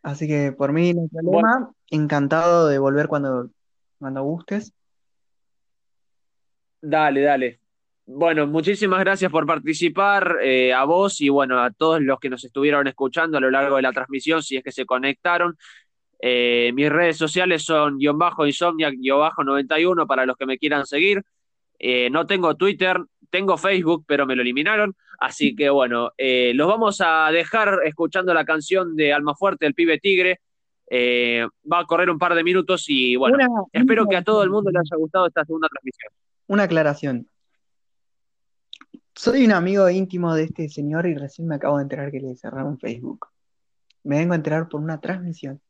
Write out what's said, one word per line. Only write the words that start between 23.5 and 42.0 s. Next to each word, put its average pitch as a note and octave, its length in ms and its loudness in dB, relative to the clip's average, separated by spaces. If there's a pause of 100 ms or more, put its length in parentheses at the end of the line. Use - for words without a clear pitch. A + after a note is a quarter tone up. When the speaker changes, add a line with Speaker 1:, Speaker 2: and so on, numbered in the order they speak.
Speaker 2:
Facebook, E3+ 500 0
pero C#3+ 200 0
me C3 100 -2
lo B2 60 0
eliminaron. F#3+ 540 0 (220)
Así C3 360 -2
que, C#3 160 2
bueno, A#2+ 480 2
eh, B2+ 360 2
los D3 120 2
vamos G#3+ 340 0
a D#3+ 300 2
dejar F#3+ 540 0
escuchando E3+ 500 -2
la D#3+ 100 2
canción D#3+ 520 -2
de D3 160 2
Almafuerte, D3+ 540 -2
El C#3+ 80 0
Pibe E3 240 2
Tigre. F3+ 420 0 (500)
Eh, B2 560 0 (240)
va E3+ 100 2
a D#3+ 60 -6
correr F3 240 2
un D#3+ 80 -2
par E3+ 160 0
de E3 80 2
minutos F3+ 460 0
y, B2+ 280 2
bueno, F3 200 4
Speaker 1:
Una, C4 100 4 (260)
Speaker 2:
espero A3+ 300 4
Speaker 1:
una G#3 80 2
Speaker 2:
que F#3+ 60 2
a F3 80 -2
todo G#3+ 180 2
el F#3+ 80 2
mundo G3+ 200 0
le F3+ 80 0
Speaker 1:
aclaración. E3 180 -2
Speaker 2:
haya D#3 40 0
gustado F3 280 0
esta D#3 160 -2
segunda D#3+ 240 -4
transmisión. - 440 -12 (360)
Speaker 1:
Una G3+ 160 2
aclaración. D3 640 -2 (1900)
Soy B3+ 300 2
un A3 80 6
amigo F#3+ 360 4
íntimo F3+ 460 0
de D#3 100 0
este E3 240 -8
señor D3+ 380 -4
y E3+ 80 0
recién C#3+ 320 -10
me D#3 100 -4
acabo C#3+ 200 -2
de C#3+ 80 -2
enterar C#3 260 -8